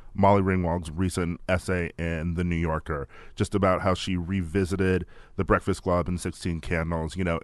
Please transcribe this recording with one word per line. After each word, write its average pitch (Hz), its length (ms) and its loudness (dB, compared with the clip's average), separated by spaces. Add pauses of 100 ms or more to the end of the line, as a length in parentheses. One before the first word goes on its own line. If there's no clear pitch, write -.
(140)
Molly 98 280 6
Ringwald's 87 480 0
recent 87 580 -2
essay 90 480 0
in 85 380 -2
The 90 100 -2
New 85 120 0
Yorker, 78 520 -2 (260)
just - 200 -2
about 95 260 4
how 92 140 2
she 92 200 -4
revisited 92 920 0 (300)
The 98 80 -2
Breakfast 95 400 2
Club 90 220 2
and 90 140 -2
Sixteen 85 400 -4
Candles, 82 560 -2
you 92 80 -2
know, 82 200 0